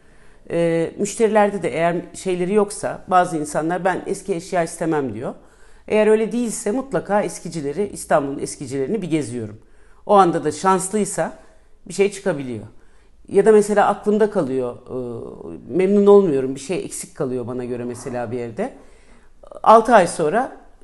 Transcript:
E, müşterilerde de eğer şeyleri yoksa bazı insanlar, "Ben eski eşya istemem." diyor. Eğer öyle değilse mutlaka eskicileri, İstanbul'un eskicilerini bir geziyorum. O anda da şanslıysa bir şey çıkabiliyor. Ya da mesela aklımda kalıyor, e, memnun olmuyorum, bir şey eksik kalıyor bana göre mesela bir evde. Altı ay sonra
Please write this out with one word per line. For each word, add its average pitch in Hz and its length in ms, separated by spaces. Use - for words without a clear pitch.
E, 165 480
müşterilerde 208 640
de 165 60
eğer 165 280
şeyleri 180 400
yoksa 202 540
bazı 180 280
insanlar, 165 480
"Ben 180 220
eski 190 280
eşya 170 280
istemem." 160 520
diyor. 147 200
Eğer 214 180
öyle 220 260
değilse 233 380
mutlaka 208 520
eskicileri, 165 720
İstanbul'un 139 460
eskicilerini 139 640
bir 165 80
geziyorum. 117 480
O 208 80
anda 170 300
da 147 80
şanslıysa 190 840
bir 185 40
şey 196 200
çıkabiliyor. 135 520
Ya 196 180
da 220 60
mesela 202 340
aklımda 208 440
kalıyor, 127 460
e, - 200
memnun 196 380
olmuyorum, 151 480
bir 131 60
şey 180 240
eksik - 300
kalıyor 127 320
bana 123 180
göre 120 200
mesela 120 460
bir 123 80
evde. 120 360
Altı 226 320
ay 185 120
sonra 175 500